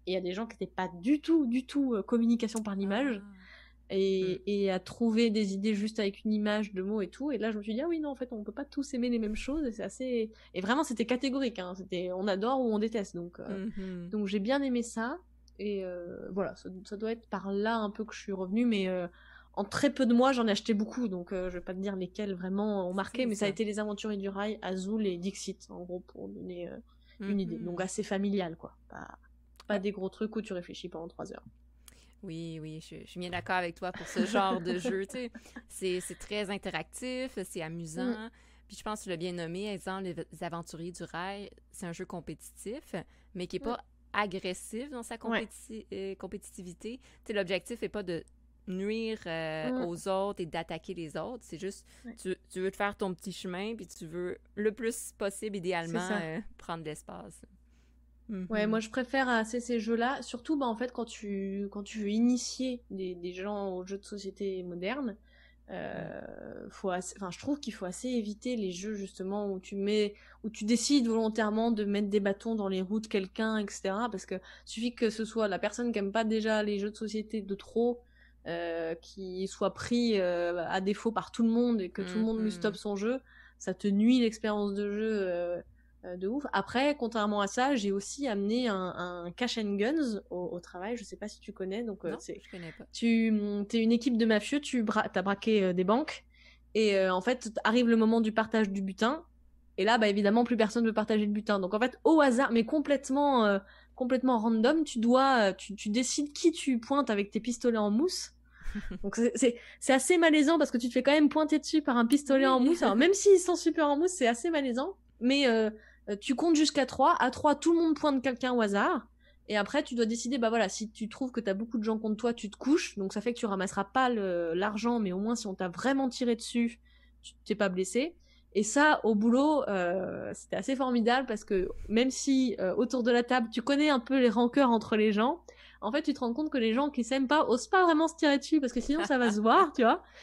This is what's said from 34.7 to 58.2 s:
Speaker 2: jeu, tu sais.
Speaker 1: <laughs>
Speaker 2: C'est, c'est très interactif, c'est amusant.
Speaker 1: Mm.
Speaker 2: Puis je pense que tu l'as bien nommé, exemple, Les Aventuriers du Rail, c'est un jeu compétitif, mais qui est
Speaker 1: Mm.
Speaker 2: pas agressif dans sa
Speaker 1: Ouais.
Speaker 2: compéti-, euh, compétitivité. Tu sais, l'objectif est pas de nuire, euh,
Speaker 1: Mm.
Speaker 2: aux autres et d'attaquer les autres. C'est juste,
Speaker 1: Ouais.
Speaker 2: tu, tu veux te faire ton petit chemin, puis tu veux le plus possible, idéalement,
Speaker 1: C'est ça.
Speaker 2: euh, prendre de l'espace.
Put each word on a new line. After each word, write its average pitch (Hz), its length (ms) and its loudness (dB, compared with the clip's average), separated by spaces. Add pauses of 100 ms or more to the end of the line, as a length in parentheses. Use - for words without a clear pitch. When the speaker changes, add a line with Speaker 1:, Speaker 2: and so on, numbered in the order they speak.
Speaker 2:
jeu, 190 300 -4
tu - 60 -16
sais. 247 180 -8 (200)
Speaker 1:
<laughs> - 180 -20
Speaker 2:
C'est, 180 320 -4
c'est - 180 -12
très 208 320 -6
interactif, 247 920 -8
c'est - 180 -10
amusant. 165 480 -6
Speaker 1:
Mm. 220 200 -8 (360)
Speaker 2:
Puis - 100 -20
je - 60 -18
pense 214 180 -6
que - 40 -16
tu 190 60 -8
l'as 175 60 -4
bien 175 160 -6
nommé, 175 360 -6
exemple, 190 360 -8
Les 165 380 -10
Aventuriers 165 480 -10
du 170 140 -12
Rail, 190 440 -10 (220)
c'est - 160 -12
un 170 60 -6
jeu 185 140 -10
compétitif, 196 880 -12 (400)
mais 180 100 -6
qui 185 100 -8
est - 40 -4
Speaker 1:
Mm. - 40 -14
Speaker 2:
pas - 200 -4 (280)
agressif 196 800 -4
dans 240 140 -10
sa 240 100 -12
Speaker 1:
Ouais. 226 40 -12 (280)
Speaker 2:
compéti-, - 460 -16
euh, 196 240 -8
compétitivité. 196 800 -14
Tu - 100 -20 (180)
sais, 233 60 -8
l'objectif 196 520 -2
est 185 40 -2
pas 208 140 -6
de 175 220 -6 (420)
nuire, 214 600 -4
euh, 160 440 -4
Speaker 1:
Mm. 254 140 -2
Speaker 2:
aux 175 240 -6
autres 196 320 -2
et 175 60 -4
d'attaquer 165 480 -8
les 160 240 -8
autres. 226 240 -8
C'est - 160 -14
juste, 190 260 -10 (220)
Speaker 1:
Ouais. 233 100 -16
Speaker 2:
tu, 185 180 -6 (160)
tu 185 100 -8
veux 190 100 -2
te - 60 -14
faire 202 200 -2
ton 190 160 -4
petit 175 200 -10
chemin, 190 440 -8
puis 196 100 -14
tu 170 200 -16
veux 175 320 -8 (160)
le 208 180 0
plus 226 460 -6
possible, 202 400 -6
idéalement, 170 420 -4
Speaker 1:
C'est 208 140 -4
ça. 202 60 -2
Speaker 2:
euh, 160 200 -6 (160)
prendre 165 260 -10
de 156 60 -10
l'espace. - 540 -14 (1040)